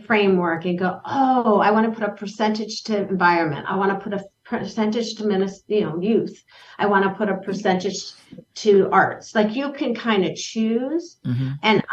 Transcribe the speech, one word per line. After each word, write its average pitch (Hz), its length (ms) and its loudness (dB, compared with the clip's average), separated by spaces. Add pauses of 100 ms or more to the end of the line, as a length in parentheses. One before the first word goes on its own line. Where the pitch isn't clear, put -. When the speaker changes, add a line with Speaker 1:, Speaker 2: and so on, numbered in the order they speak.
Speaker 1:
framework 185 640 2
and 180 140 -2
go, 185 260 -2
"Oh, 240 540 2
I 196 120 4
wanna 220 200 2
put 220 120 -6
a 208 80 -2
percentage 214 720 -4
to 220 140 -2 (120)
environment. 175 600 2
I 196 80 -2
wanna 196 220 0
put 202 140 -8
a 190 100 -6 (200)
percentage 220 720 -4
to 214 80 -8
minis-, 190 440 0
you 208 140 2
know, 160 200 -4
youth. 208 420 0 (340)
I 196 80 0
wanna 196 280 2
put 208 160 -2
a 185 80 -2
percentage 190 760 -4 (440)
to 196 360 4
arts." - 440 2
Like, 214 200 2
you 277 180 -4
can 247 220 -4
kinda 196 400 0
choose. 247 880 -4
Speaker 2:
Mm-hmm. 131 240 -2 (120)
Speaker 1:
And, 214 320 4